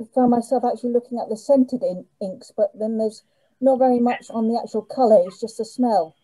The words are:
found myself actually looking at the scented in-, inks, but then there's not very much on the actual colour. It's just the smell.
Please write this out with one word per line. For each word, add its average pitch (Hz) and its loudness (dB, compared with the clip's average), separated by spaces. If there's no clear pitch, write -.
found 247 2
myself 240 0
actually 240 -4
looking 240 -4
at - -8
the 220 -6
scented 254 0
in-, 180 -8
inks, 185 -12
but 208 0
then 220 -4
there's 220 -4
not 262 2
very 247 4
much 240 -2
on 220 -2
the 233 -2
actual - -6
colour. 220 4
It's 185 -14
just 226 -10
the 220 -6
smell. 208 0